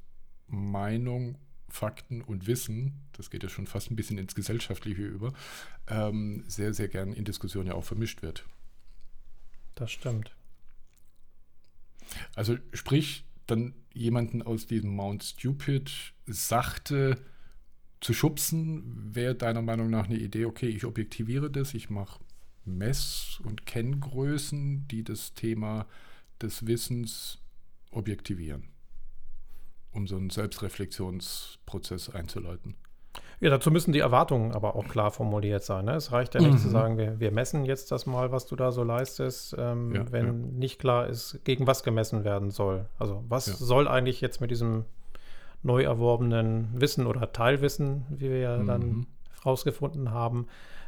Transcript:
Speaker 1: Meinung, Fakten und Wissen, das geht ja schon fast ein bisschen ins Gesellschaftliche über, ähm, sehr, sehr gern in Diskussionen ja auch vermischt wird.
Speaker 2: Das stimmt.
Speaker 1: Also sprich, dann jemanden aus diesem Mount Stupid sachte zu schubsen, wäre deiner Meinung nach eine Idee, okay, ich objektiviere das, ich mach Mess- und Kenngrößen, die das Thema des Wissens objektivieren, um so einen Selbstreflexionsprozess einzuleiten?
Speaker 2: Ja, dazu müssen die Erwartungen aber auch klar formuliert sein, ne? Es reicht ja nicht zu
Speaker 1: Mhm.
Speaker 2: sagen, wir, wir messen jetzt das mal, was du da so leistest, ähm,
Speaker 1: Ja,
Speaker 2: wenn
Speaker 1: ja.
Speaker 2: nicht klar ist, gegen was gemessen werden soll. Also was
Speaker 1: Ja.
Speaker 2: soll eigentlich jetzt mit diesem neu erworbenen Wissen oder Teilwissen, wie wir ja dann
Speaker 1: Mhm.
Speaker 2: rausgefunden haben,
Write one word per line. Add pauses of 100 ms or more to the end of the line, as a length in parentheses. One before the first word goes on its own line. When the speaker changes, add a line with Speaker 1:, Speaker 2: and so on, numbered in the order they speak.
(480)
Speaker 1:
Meinung, (300)
Fakten
und
Wissen, (160)
das
geht
ja
schon
fast
ein
bisschen
ins
Gesellschaftliche
über, (540)
ähm,
sehr,
sehr
gern
in
Diskussionen
ja
auch
vermischt
wird. (1300)
Speaker 2:
Das
stimmt. (2000)
Speaker 1:
Also (160)
sprich, (200)
dann (180)
jemanden
aus
diesem
Mount
Stupid (340)
sachte (840)
zu
schubsen, (300)
wäre
deiner
Meinung
nach
eine
Idee,
okay,
ich
objektiviere
das,
ich
mach (480)
Mess-
und
Kenngrößen,
die
das
Thema (560)
des
Wissens (520)
objektivieren, (1200)
um
so
einen
Selbstreflexionsprozess
einzuleiten? (640)
Speaker 2:
Ja,
dazu
müssen
die
Erwartungen
aber
auch
klar
formuliert
sein,
ne?
Es
reicht
ja
nicht
zu
Speaker 1:
Mhm.
Speaker 2:
sagen,
wir,
wir
messen
jetzt
das
mal,
was
du
da
so
leistest,
ähm,
Speaker 1:
Ja,
Speaker 2:
wenn
Speaker 1:
ja.
Speaker 2:
nicht
klar
ist,
gegen
was
gemessen
werden
soll. (140)
Also
was
Speaker 1:
Ja.
Speaker 2:
soll
eigentlich
jetzt
mit
diesem (800)
neu
erworbenen (100)
Wissen
oder
Teilwissen,
wie
wir
ja
dann
Speaker 1:
Mhm. (380)
Speaker 2:
rausgefunden
haben, (400)